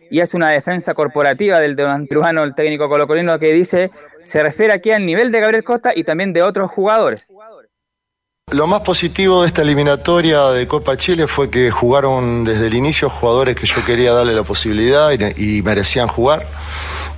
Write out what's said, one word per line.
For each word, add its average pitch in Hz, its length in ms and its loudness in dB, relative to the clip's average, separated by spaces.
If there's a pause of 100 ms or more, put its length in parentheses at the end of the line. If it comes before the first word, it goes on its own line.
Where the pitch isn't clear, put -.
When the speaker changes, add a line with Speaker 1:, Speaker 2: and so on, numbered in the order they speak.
Speaker 1:
y 151 100 0
hace 175 160 0
una 165 140 2
defensa 170 440 -2
corporativa 151 680 0
del 147 160 0
delantero 143 420 -2
peruano, 160 240 0
el 143 100 -4
técnico 151 360 -2
colocolino, 151 500 0
que 156 140 2
dice, 180 380 0 (260)
se - 260 -2
refiere 208 300 2
aquí 214 180 0
al 208 140 0
nivel 214 260 0
de 226 80 2
Gabriel 220 240 2
Costa 240 320 0
y 160 80 -2
también 175 300 -2
de 170 80 2
otros 190 280 0
jugadores. 202 640 0 (1200)
Speaker 2:
Lo 147 160 0
más 202 140 0
positivo 185 600 2
de 170 40 2
esta 165 140 -2
eliminatoria 147 880 2
de 123 180 0
Copa 143 300 -2
Chile 165 300 0
fue 139 220 -2
que 127 220 0
jugaron 123 720 0
desde 113 240 0
el 110 60 -2
inicio 139 360 0
jugadores 123 460 0
que - 100 -6
yo 101 200 -2
quería 120 260 2
darle 120 220 2
la 107 100 0
posibilidad 117 680 0
y, 104 480 -2
y - 20 -2
merecían 107 480 -2
jugar. 139 360 0 (720)